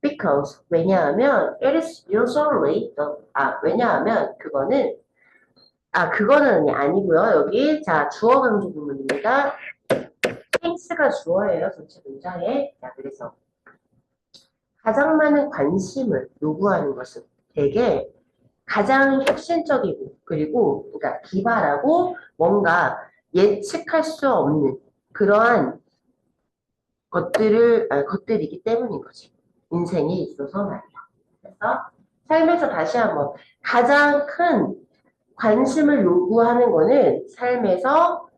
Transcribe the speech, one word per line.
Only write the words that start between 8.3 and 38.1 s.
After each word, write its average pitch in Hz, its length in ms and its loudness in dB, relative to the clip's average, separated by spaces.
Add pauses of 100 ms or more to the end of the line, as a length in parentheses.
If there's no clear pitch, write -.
강조 208 320 -2
부분입니다. 147 840 -4 (1040)
things가 339 500 -2
주어예요, 175 640 -2
전체 - 300 -20
문장에. 185 760 -8
자, 127 160 -16
그래서 135 380 -16 (1400)
가장 277 380 2
많은 294 340 2
관심을 185 760 -4 (140)
요구하는 156 520 -2
것은 - 280 -16 (320)
되게 165 540 0 (580)
가장 269 600 2
혁신적이고, 254 1000 -2
그리고, 156 680 -2
그러니까 - 300 -6
기발하고 226 960 0 (200)
뭔가 175 640 2 (340)
예측할 311 680 0
수 302 260 -2
없는 147 480 0 (360)
그러한 202 680 2 (1300)
것들을, 220 800 2
아, 143 140 0
것들이기 196 580 -6
때문인 226 380 -4
거지. - 320 -20 (380)
인생에 170 440 -2
있어서 180 500 -6
말이야. 131 180 -10 (600)
그래서 - 400 -6 (460)
삶에서 330 400 2
다시 - 300 -2
한번 147 340 -2 (300)
가장 285 640 2
큰 320 480 0 (600)
관심을 269 680 2
요구하는 233 680 4
거는 233 580 4
삶에서 247 1080 0